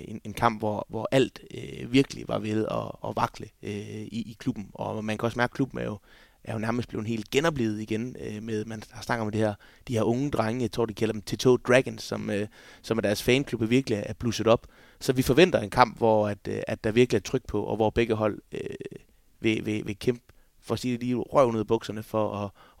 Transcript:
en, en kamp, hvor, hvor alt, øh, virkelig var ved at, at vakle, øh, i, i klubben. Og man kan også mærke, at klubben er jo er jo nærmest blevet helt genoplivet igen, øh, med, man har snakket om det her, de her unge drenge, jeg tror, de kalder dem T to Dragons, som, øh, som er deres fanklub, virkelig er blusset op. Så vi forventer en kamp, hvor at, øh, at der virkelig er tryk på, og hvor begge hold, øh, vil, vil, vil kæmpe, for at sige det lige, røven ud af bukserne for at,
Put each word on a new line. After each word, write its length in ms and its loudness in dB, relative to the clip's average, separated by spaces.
en, 160 -12
en 100 -10
kamp, 260 0
hvor, 300 -4
hvor 220 -6
alt, 300 2
øh, 400 -10
virkelig 340 0
var 120 -2
ved 320 0
at, 380 -6
at 60 -6
vakle, 320 0
øh, 80 -8
i, 300 -8
i 80 -16
klubben. 340 -6
Og 320 -6
man 120 -2
kan 80 -2
også 140 -2
mærke, 120 2
at 40 -20
klubben 240 -4
er 40 -4
jo 140 -6
er 100 -8
jo 60 -4
nærmest 300 -4
blevet 180 -6
helt 220 -6
genoplivet 520 0
igen, 380 -6
øh, 240 -8
med, 220 -4
man 260 -10
har 120 -14
snakket 220 -2
om 60 -2
det 100 0
her, 120 2
de 60 -6
her 100 2
unge 280 0
drenge, 300 0
jeg 100 -2
tror, 140 0
de 80 -4
kalder 200 0
dem 80 -8
T 180 -6
to 180 6
Dragons, 460 2
som, 260 -6
øh, 180 -2
som 160 0
er 40 0
deres 220 2
fanklub, 460 2
virkelig 360 2
er 80 -6
blusset 340 -2
op. 200 6
Så 140 0
vi 80 2
forventer 380 6
en 100 4
kamp, 280 4
hvor 300 4
at, 220 -6
øh, 180 -4
at 160 -4
der 80 0
virkelig 260 6
er 40 2
tryk 260 -4
på, 160 -2
og 120 -4
hvor 140 2
begge 260 2
hold, 260 0
øh, 80 -6
vil, 260 0
vil, 220 -4
vil 100 -8
kæmpe, 240 -2
for 120 -4
at 60 -4
sige 120 -2
det 120 -4
lige, 120 0
røven 400 2
ud 40 0
af 80 -2
bukserne 360 -2
for 320 -2
at, 160 -6